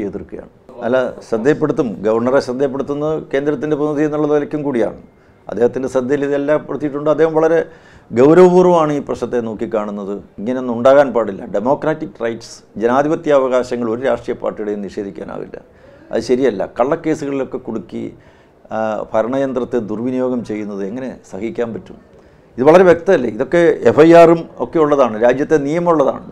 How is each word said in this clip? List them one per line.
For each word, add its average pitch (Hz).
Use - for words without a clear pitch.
എതിർക്കുകയാണ്. -
അല്ല, 123
ശ്രദ്ധയപ്പെടുത്തും, 139
ഗവർണറെ 120
ശ്രദ്ധയപ്പെടുത്തുന്നത് 139
കേന്ദ്രത്തിൻ്റെ 147
പ്രതിനിധി 151
എന്നുള്ള 151
നിലയ്ക്കും 147
കൂടിയാണ്. 107
അദ്ദേഹത്തിൻ്റെ 120
ശ്രദ്ധയിൽ 131
ഇതെല്ലാം 143
പെടുത്തിയിട്ടുണ്ട്. 143
അദ്ദേഹം 160
വളരെ 160
ഗൗരവപൂർവ്വമാണ് 175
ഈ 131
പ്രശ്നത്തെ 120
നോക്കിക്കാണുന്നത്. 104
ഇങ്ങനെയൊന്നും 123
ഉണ്ടാകാൻ 135
പാടില്ല. 101
ഡെമോക്രാറ്റിക് 147
റൈറ്റ്സ്, 117
ജനാധിപത്യ 147
അവകാശങ്ങൾ 123
ഒരു 123
രാഷ്ട്രീയ 117
പാർട്ടിയുടെയും 104
നിഷേധിക്കാനാവില്ല. 98
അത് 113
ശരിയല്ല. 120
കള്ളക്കേസുകളിലൊക്കെ 139
കുടുക്കി, 113
ആ, 110
ഭരണയന്ത്രത്തെ 123
ദുർവിനിയോഗം 127
ചെയ്യുന്നത് 104
എങ്ങനെ 123
സഹിക്കാൻ 113
പറ്റും? -
ഇത് 120
വളരെ 180
വ്യക്തമല്ലേ? 165
ഇതൊക്കെ 170
എഫ് 113
ഐ 165
ആറും 165
ഒക്കെ 170
ഉള്ളതാണ്, 135
രാജ്യത്തെ 143
നിയമമുള്ളതാണ്. 160